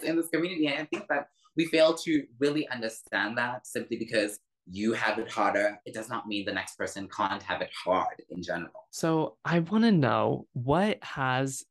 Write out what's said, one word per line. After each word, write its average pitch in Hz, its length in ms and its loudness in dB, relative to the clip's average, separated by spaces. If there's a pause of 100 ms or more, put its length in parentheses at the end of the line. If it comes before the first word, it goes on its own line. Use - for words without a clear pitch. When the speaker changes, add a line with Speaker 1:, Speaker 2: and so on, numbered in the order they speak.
Speaker 1:
in 165 140 0
this 165 120 0
community, 165 380 0
and 143 160 0
I - 20 -8
think - 240 -6
that 143 200 -2 (280)
we 165 100 2
fail 160 280 6
to 156 320 0 (120)
really 147 300 2
understand 113 720 -4
that 123 280 -4
simply 113 320 -6
because 107 400 -2 (300)
you 104 260 0
have 110 240 0
it 113 120 -4
harder. 104 560 2
It - 80 -12
does 110 160 -8
not 107 160 -6
mean 101 180 -4
the 98 80 -4
next 98 220 -6
person 98 340 -6
can't 98 360 -4
have 92 180 -4
it - 80 -6 (140)
hard 90 360 0 (100)
in 90 120 -8
general. 85 300 -6 (180)
Speaker 2:
So 160 540 0
I 170 160 2
wanna 214 320 4
know, 117 600 4
what 147 500 2
has 131 680 -2